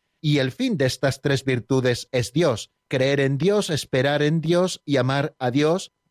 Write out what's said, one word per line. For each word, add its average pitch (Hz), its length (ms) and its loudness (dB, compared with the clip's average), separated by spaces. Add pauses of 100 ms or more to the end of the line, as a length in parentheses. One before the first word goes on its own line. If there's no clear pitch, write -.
(220)
y 147 160 2
el 131 160 0
fin 240 240 -2
de 135 80 2
estas 131 360 -2
tres 139 220 0
virtudes 127 720 0
es 123 180 -2
Dios. 147 400 0 (160)
Creer 139 320 0
en 139 180 0
Dios, 196 320 0
esperar 143 520 0
en 156 180 2
Dios 175 460 0
y 143 100 0
amar 135 420 0
a 127 140 -2
Dios 151 400 0 (200)